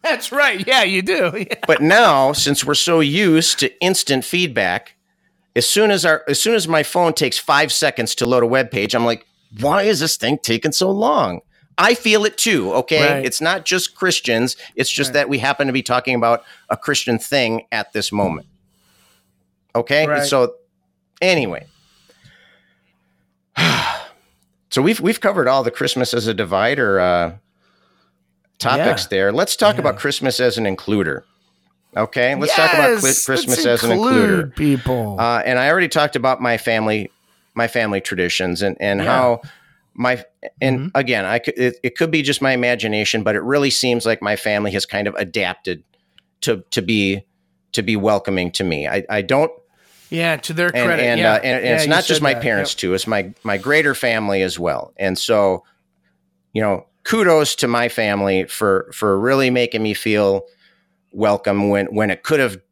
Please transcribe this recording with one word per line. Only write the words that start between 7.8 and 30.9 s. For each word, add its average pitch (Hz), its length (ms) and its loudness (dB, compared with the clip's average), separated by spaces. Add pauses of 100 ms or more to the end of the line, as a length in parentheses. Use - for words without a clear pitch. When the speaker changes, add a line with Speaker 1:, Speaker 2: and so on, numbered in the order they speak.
Speaker 2:
to 123 100 0
load 123 160 4
a 120 60 2
web 131 240 0
page, 101 240 -2
I'm 117 100 2
like, 117 180 -2 (360)
"Why 160 240 2
is 202 160 2
this 156 160 -2
thing 135 260 -2
taking 117 300 -2
so 190 180 0
long?" 196 480 0 (400)
I 214 160 4
feel 214 320 2
it 208 100 -2
too, 123 380 0
okay? 147 400 2
Speaker 1:
Right. 139 100 -4
Speaker 2:
It's - 160 -4
not 175 240 -2
just 180 300 -2
Christians. 127 600 0 (200)
It's - 140 -2
just 139 200 -2
Speaker 1:
Right. 123 40 -10
Speaker 2:
that 143 160 0
we 139 80 -2
happen 139 300 0
to 127 40 -2
be 131 100 -2
talking 123 340 -2
about 117 280 2 (240)
a - 80 0
Christian 131 420 -2
thing 117 440 -2 (100)
at 107 220 -6
this 104 180 -4
moment. 90 340 -2 (1300)
Okay? 139 320 2
Speaker 1:
Right. 147 180 0
Speaker 2:
So, 135 300 2 (680)
anyway. 139 420 0 (1900)
<sighs> 143 60 0 (1080)
So 135 100 0
we've, 196 200 2
we've 202 200 0
covered 175 280 2
all 135 140 4
the 117 80 0
Christmas 127 440 -2
as 113 120 0
a 113 60 0
divider, 101 680 0
uh, 87 340 2 (1300)
topics 135 460 0
Speaker 1:
Yeah. - 60 -14
Speaker 2:
there. 98 220 2
Let's 165 220 -2
talk 208 200 2
Speaker 1:
Yeah. 123 80 -2
Speaker 2:
about 127 160 -2
Christmas 135 420 -2
as 120 160 2
an 113 80 -2
includer. 95 600 -2 (680)